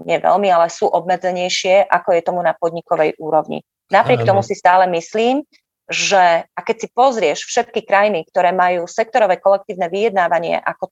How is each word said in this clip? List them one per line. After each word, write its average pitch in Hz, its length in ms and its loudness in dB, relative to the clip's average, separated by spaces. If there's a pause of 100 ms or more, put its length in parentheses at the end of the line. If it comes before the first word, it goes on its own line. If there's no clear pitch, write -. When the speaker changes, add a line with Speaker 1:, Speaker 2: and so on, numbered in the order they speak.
Speaker 1:
nie 165 160 -2
veľmi, 180 240 2
ale 170 240 2
sú - 160 -6
obmedzenejšie, 180 1040 -2
ako 180 240 0
je 170 80 2
tomu 175 240 -4
na 160 80 0
podnikovej 165 640 -4
úrovni. 156 480 -4 (240)
Napriek 214 320 2
Speaker 2:
Áno. 196 160 2
Speaker 1:
tomu 196 80 2
si 202 80 -8
stále 185 400 2
myslím, 226 480 -2 (480)
že, 180 560 2
a - 160 -14
keď 220 140 -4 (100)
si - 80 -8
pozrieš 226 560 0
všetky 233 320 -4
krajiny, 196 480 0
ktoré 180 240 0
majú 180 320 0
sektorové 220 560 0
kolektívne 190 480 -2
vyjednávanie 175 720 -2
ako - 300 -8